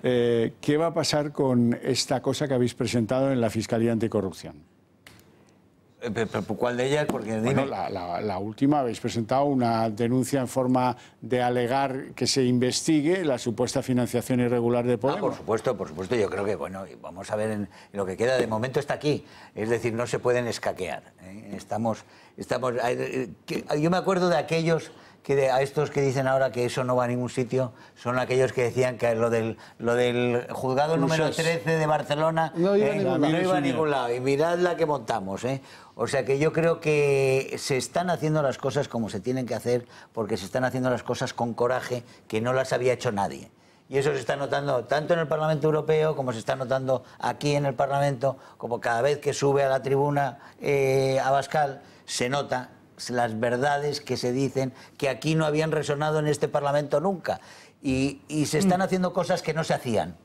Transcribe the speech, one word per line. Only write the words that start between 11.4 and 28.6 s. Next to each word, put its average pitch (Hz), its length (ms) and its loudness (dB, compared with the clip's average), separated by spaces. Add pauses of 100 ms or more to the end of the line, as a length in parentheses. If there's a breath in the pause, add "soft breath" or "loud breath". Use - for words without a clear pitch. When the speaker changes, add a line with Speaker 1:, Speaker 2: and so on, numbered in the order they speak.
Speaker 1:
alegar 127 720 0
que 120 140 -2
se 135 160 2
investigue 143 840 2
la 127 140 2
supuesta 123 420 -2
financiación 123 580 0
irregular 120 460 2
de 123 80 4
Speaker 2:
Ah, 120 40 0
Speaker 1:
Podemos. 139 240 0
Speaker 2:
por 127 140 -2
supuesto, 117 400 0
por 92 120 -6
supuesto. 87 280 -4
Yo 104 140 2
creo 101 160 -2
que, 104 100 0
bueno, 92 280 -8 (180)
vamos 85 300 -12
a 107 40 -2
ver 107 140 -2
en, 107 120 -2
en 98 80 -6 (280 loud breath)
lo 98 80 -2
que 92 120 -6
queda. 123 200 2
De 123 80 2
momento 113 340 -2
está 135 140 -4
aquí. 139 320 -2 (300 loud breath)
Es 107 140 -4
decir, 117 240 0
no 117 120 -2
se 113 140 -4
pueden 123 260 2
escaquear, 92 680 -6 (100)
¿eh? 101 320 -16
Estamos, 107 480 -4 (340 loud breath)
estamos, 123 380 -2 (120)
eh, 127 420 -2 (180)
que, - 180 -6 (160)
yo 160 80 4
me 180 80 2
acuerdo 180 320 2
de 170 80 4
aquellos 160 540 0 (320 loud breath)
que 139 120 2
de, 135 140 4
a 131 140 4
estos 139 260 -2
que 143 120 0
dicen 135 260 2
ahora 135 240 2
que 120 140 -2
eso 123 180 -2
no 123 120 0
va 123 100 2
a - 20 0
ningún 123 240 -2
sitio, 127 400 -2 (240 loud breath)
son 123 240 -2
aquellos 127 340 2
que 131 80 0